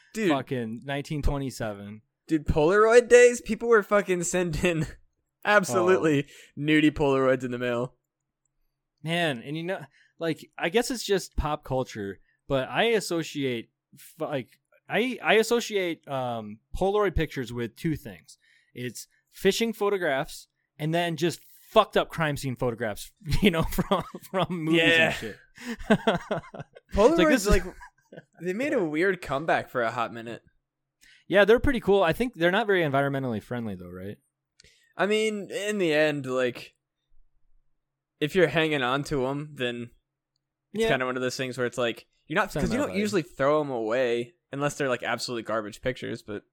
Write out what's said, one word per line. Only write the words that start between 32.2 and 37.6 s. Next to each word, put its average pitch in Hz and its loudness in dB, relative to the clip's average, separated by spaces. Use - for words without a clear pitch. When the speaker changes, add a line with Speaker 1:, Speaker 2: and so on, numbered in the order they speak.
Speaker 2:
they're 170 2
not 214 0
very 190 2
environmentally 135 -2
friendly, 117 -8
though, 90 -16
right? 92 -12
Speaker 1:
I 180 0
mean, 214 -2
in 202 -4
the 165 2
end, 147 2
like, 127 -4